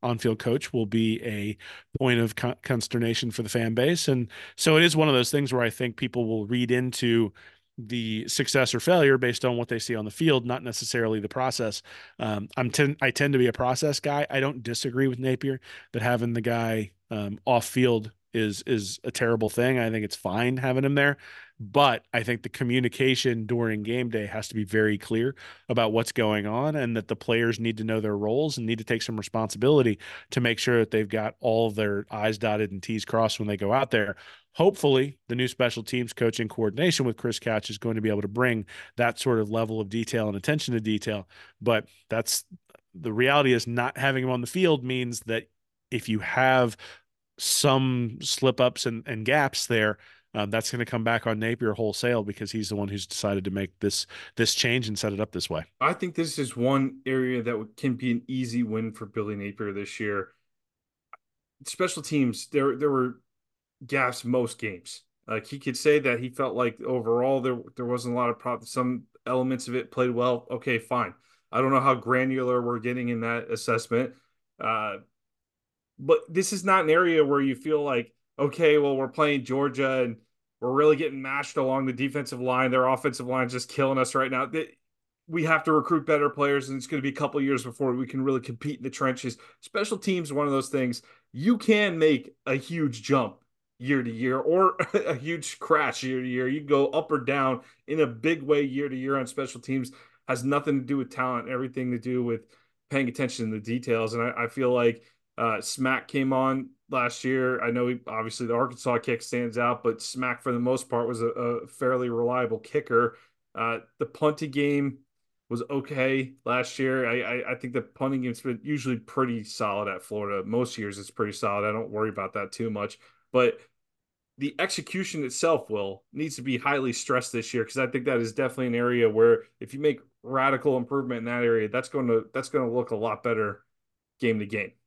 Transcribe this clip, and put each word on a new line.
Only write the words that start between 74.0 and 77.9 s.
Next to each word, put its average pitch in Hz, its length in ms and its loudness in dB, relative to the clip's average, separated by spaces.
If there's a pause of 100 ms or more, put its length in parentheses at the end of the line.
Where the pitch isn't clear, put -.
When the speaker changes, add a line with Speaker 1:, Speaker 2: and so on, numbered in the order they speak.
Speaker 2:
Uh, 107 380 -2 (1000)
but 156 220 4 (100)
this 185 240 0
is 185 100 -4
not 190 200 6
an 156 60 0
area 165 340 6
where 143 180 4
you 135 140 2
feel 151 280 0
like, 123 300 -2 (260)